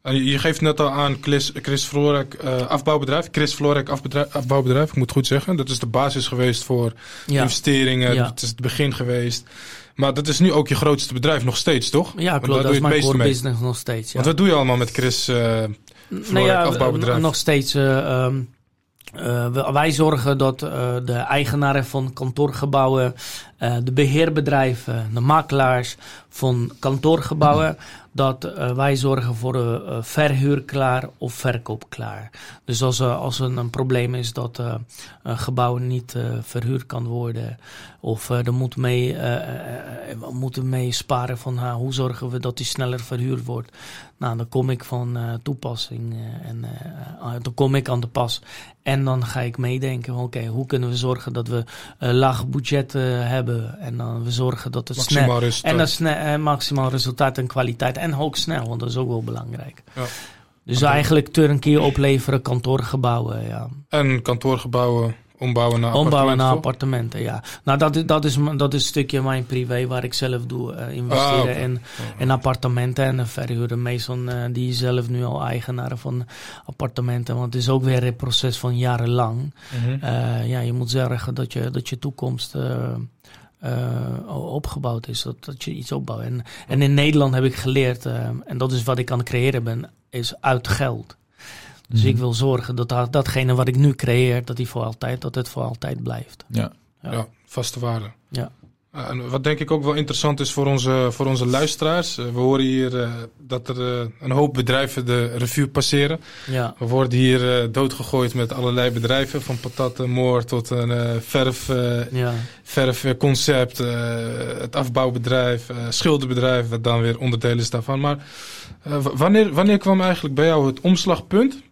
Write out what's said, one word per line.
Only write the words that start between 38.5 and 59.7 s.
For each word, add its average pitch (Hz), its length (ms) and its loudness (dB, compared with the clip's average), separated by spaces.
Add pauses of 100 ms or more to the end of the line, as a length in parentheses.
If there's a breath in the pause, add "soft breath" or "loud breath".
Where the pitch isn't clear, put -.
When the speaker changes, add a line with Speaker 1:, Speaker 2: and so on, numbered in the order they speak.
Speaker 2:
moet 127 220 -2
mee, 123 380 0
eh, 123 220 -2
eh, 123 760 -10
eh, 113 80 -10
we 131 140 -10
moeten 127 360 -4
mee 127 220 0
sparen 123 460 -2
van, 123 200 -6
ah, 123 180 -4
hoe 127 180 -4
zorgen 127 360 -2
we 123 100 -6
dat 123 180 -4
die 123 80 -6
sneller 127 340 -2
verhuurd 123 460 -4
wordt. 120 260 -8 (480 loud breath)
Nou, 117 180 -4
dan 117 120 -6
kom 131 200 0
ik 123 140 -2
van, 120 340 -4
eh, 117 60 -4 (200)
toepassing, 117 720 -6
eh, 113 360 -10
en, 117 140 -10
eh, 139 600 -14
ah, 120 160 -6
dan 120 120 -6
kom 135 220 4
ik 135 140 0
aan 123 100 2
de 117 80 -2
pas 120 340 -2 (420 loud breath)
en 135 200 2
dan 131 220 0
ga 117 160 -6
ik 120 160 -4
meedenken 127 560 -4
van, 123 100 -4
oké, 120 220 -6
hoe 120 200 -4
kunnen 123 240 -2
we 120 60 -2
zorgen 127 380 -2
dat 117 140 -4
we, 117 160 -2 (360 loud breath)
eh, 123 120 0
laag 127 360 4
budget, 135 480 -2
eh, 135 80 0
hebben 120 760 -2
en 120 180 -8
dan 117 260 -4
we 120 80 -4
zorgen 123 400 -2
dat 123 160 -4
het 127 100 -8
Speaker 1:
Maximaal 143 280 2
Speaker 2:
snel 123 140 4
Speaker 1:
resultaat. 120 320 0
Speaker 2:
en 170 60 4
dat 160 120 4
sne-, 160 200 0
eh, 151 280 0
maximaal 139 520 0
resultaat 127 480 0
en 127 100 -2
kwaliteit 127 500 -2
en 160 180 -4
ook 143 200 -2
snel, 143 320 -2
want 117 120 -6
dat 120 100 -4
is 120 80 -4
ook 127 100 0
wel 117 160 -2
belangrijk. 117 600 -10 (120)